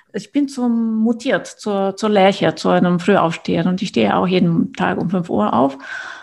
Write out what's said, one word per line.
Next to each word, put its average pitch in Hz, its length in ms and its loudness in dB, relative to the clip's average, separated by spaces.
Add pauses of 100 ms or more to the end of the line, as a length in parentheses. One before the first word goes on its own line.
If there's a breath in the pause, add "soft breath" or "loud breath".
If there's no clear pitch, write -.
(140 loud breath)
ich - 180 -10
bin 285 160 0
zum, 233 500 -2
mutiert 226 500 0
zur, 196 480 -4
zur 214 140 -2
Lerche, 190 440 4
zu 185 160 -2
einem 180 300 2
Frühaufsteher 175 640 0
und 180 160 0
ich 190 80 -4
stehe 202 260 0
auch 190 120 0
jeden 175 460 2
Tag 190 260 -2
um 175 100 -2
fünf 175 220 -4
Uhr 208 220 0
auf, 269 260 0 (420 loud breath)